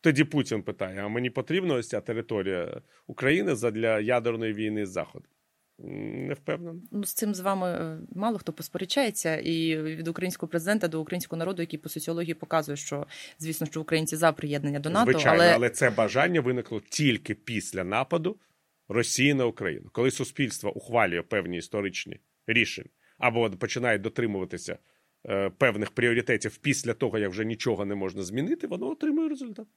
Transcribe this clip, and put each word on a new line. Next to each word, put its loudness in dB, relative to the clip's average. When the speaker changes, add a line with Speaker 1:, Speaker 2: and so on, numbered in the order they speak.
Speaker 1:
Тоді 4
Путін 0
питає: -6
«А -4
мені -2
потрібна 0
ось 0
ця -4
територія -2
України 2
задля 2
ядерної 0
війни -2
з -8
Заходом?» -8
М, -8
не -4
впевнений. -8
Speaker 2:
Ну, -4
з -6
цим -2
з -8
вами, 0
е, -4
мало -2
хто -8
посперечається. -2
І 0
від -6
українського -4
президента 0
до -2
українського -4
народу, -2
який -6
по -12
соціології -4
показує, -2
що, -6
звісно, -4
що -6
українці 0
за 6
приєднання -2
до -4
нато, 4
Speaker 1:
Звичайно, 6
Speaker 2:
але 10
Speaker 1:
але 4
це 4
бажання 4
виникло -2
тільки 2
після -4
нападу 0
Росії 4
на 4
Україну. -2
Коли 2
суспільство -4
ухвалює 2
певні -2
історичні -6
рішення 0
або 2
починає -2
дотримуватися, -4
е, 0
певних 2
пріоритетів 2
після 0
того, -2
як 0
вже -2
нічого -2
не -2
можна -4
змінити, -4
воно -6
отримує 0
результат. -10